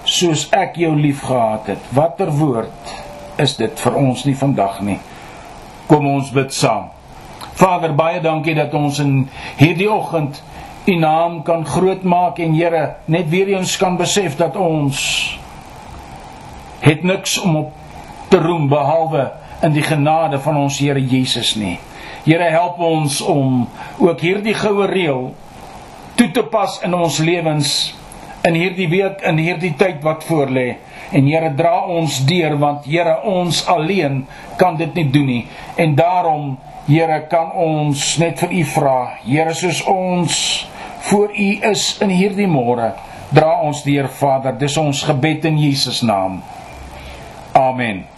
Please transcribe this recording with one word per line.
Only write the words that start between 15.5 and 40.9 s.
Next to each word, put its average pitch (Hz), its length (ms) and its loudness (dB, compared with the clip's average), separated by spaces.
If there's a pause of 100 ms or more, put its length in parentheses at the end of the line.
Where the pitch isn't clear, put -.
het 151 240 4
niks 185 380 0
om 165 140 2
op 151 160 -2 (560)
te 190 100 6
roem 160 300 2
behalwe 147 640 2 (300)
in 151 100 4
die 147 120 2
genade 151 560 2
van 151 180 0
ons 139 220 0
Here 139 200 2
Jesus 127 560 0
nie. 98 240 -4 (460)
Here, 170 260 4
help 175 280 0
ons 156 420 0
om 131 460 0 (320)
ook 170 220 4
hierdie 202 320 0
goue 202 340 0
reël 151 460 -2 (840)
toe 220 160 2
te 226 120 0
pas 220 400 -2
in 180 100 0
ons 170 240 2
lewens 160 800 0 (480)
in 170 100 4
hierdie 180 360 0
week, 190 320 0
in 160 160 2
hierdie 165 400 0
tyd 180 260 2
wat 151 200 0
voor 143 260 2
lê. 127 280 0 (340)
En, 139 160 6
Here, 156 280 2
dra 170 320 2
ons 160 380 0
deur, 156 340 2
want, 143 260 0
Here, 160 380 2
ons 180 440 0
alleen 156 600 0 (300)
kan 180 180 4
dit 156 180 -4
nie 156 160 0
doen 143 160 4
nie. 120 220 -2 (280)
En 156 200 2
daarom, 160 600 2 (280)
Here, 156 420 4
kan 170 240 0
ons 151 640 0
net 165 220 0
vir 175 120 -2
u 180 120 2
vra, 135 600 0
Here, 156 300 2
soos 165 300 -2
ons 180 840 0 (320)